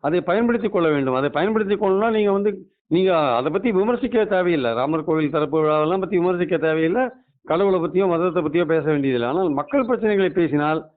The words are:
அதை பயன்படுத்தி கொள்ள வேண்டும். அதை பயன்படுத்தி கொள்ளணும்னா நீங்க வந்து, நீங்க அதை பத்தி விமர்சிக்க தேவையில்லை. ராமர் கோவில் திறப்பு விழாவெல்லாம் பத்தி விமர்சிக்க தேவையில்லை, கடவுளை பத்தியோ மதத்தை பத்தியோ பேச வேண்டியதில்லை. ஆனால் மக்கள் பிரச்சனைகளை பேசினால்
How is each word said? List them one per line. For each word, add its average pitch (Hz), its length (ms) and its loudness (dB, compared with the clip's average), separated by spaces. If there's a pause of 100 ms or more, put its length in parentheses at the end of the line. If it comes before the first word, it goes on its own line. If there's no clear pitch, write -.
அதை 156 180 0
பயன்படுத்தி 220 480 0
கொள்ள 170 200 0
வேண்டும். 135 240 0
அதை 139 160 0
பயன்படுத்தி 202 460 0
கொள்ளணும்னா 202 360 0
நீங்க 214 200 2
வந்து, 202 220 0 (340)
நீங்க 190 240 2 (240)
அதை 131 160 0
பத்தி 190 200 -2
விமர்சிக்க 220 540 0
தேவையில்லை. 175 480 0
ராமர் 151 300 -2
கோவில் 156 280 0
திறப்பு 151 280 -2
விழாவெல்லாம் 156 400 2
பத்தி 185 180 -2
விமர்சிக்க 175 400 0
தேவையில்லை, 160 460 0 (420)
கடவுளை 190 340 0
பத்தியோ 175 280 0
மதத்தை 170 360 0
பத்தியோ 156 220 0
பேச 156 200 0
வேண்டியதில்லை. 135 440 0
ஆனால் 175 200 0
மக்கள் 151 360 -2
பிரச்சனைகளை 208 440 0
பேசினால் 156 520 0 (160)